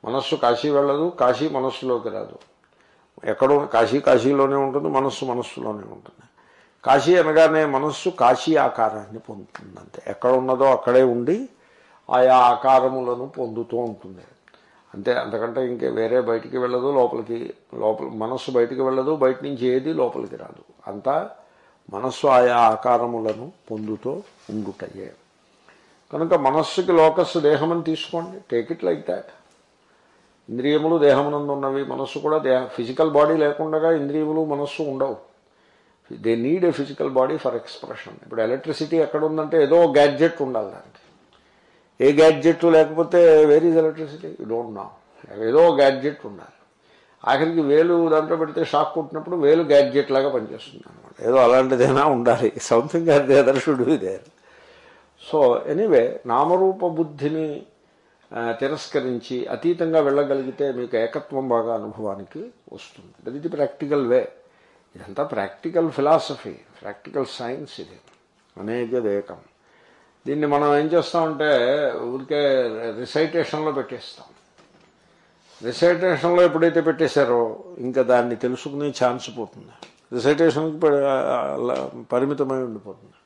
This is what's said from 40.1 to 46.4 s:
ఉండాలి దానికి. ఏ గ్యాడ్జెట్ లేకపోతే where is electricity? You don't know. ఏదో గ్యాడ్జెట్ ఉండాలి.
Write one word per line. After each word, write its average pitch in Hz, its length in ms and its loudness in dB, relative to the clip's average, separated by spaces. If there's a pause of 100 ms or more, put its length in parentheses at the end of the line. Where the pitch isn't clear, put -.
ఉండాలి 110 300 -6
దానికి. - 260 -20 (1040)
ఏ - 20 8 (120)
గ్యాడ్జెట్ 160 440 6 (120)
లేకపోతే 165 440 4 (300)
where 156 200 6
is 160 120 4
electricity? 156 480 -6 (100)
You 110 140 -12
don't 117 240 -6
know. - 100 -14 (600)
ఏదో 147 140 6 (180)
గ్యాడ్జెట్ 139 500 2
ఉండాలి. 92 260 -20 (680)